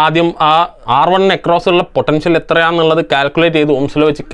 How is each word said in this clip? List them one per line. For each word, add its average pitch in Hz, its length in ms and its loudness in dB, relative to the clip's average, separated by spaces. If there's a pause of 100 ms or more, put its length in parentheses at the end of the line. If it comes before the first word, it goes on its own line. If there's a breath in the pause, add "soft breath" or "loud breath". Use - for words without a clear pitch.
ആദ്യം 170 240 0 (200)
ആ - 20 2 (460)
ആർ 160 180 2
വണ്ണിന് 190 260 2
across 170 320 0
ഉള്ള 175 100 0 (140)
പൊട്ടൻഷ്യൽ 151 440 0
എത്രയാണെന്നുള്ളത് 165 600 0 (100)
കാൽക്കുലേറ്റ് 156 460 0
ചെയ്ത്, 147 180 0
ohms-ൽ 143 320 -2
വെച്ച് 147 240 -6